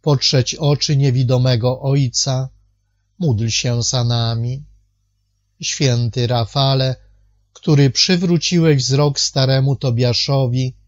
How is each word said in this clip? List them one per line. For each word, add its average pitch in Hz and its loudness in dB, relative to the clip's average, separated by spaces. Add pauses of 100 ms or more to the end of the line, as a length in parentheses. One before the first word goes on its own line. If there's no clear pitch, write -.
potrzeć 139 0
oczy 147 0
niewidomego 127 2
ojca, 135 -2 (720)
módl 117 0
się 120 -2
za 123 -2
nami. 120 -2 (960)
Święty 120 -2
Rafale, 131 -2 (560)
który 143 2
przywróciłeś 170 2
wzrok 135 0
staremu 135 0
Tobiaszowi 127 -2 (120)